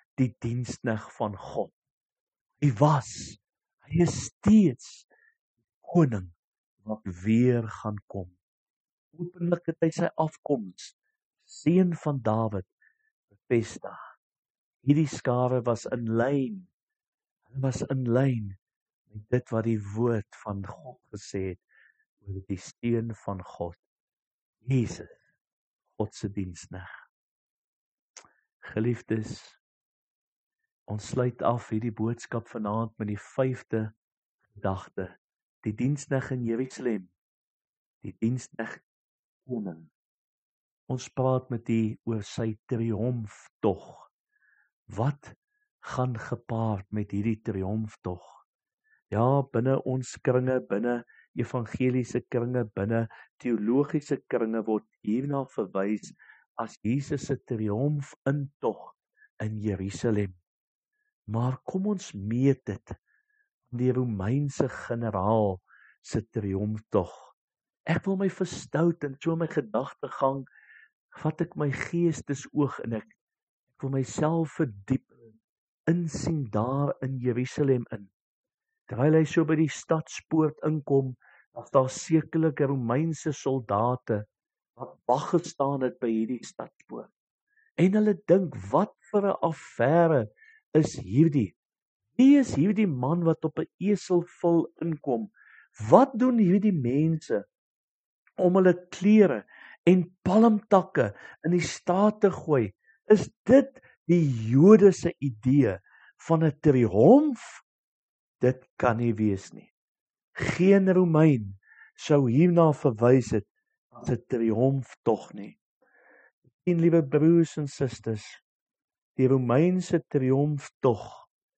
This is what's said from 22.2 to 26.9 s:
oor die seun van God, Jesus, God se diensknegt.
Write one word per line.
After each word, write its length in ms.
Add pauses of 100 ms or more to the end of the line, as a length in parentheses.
oor 240
die 100
seun 560
van 300
God, 320 (880)
Jesus, 460 (840)
God 180
se 160
diensknegt. 640 (1700)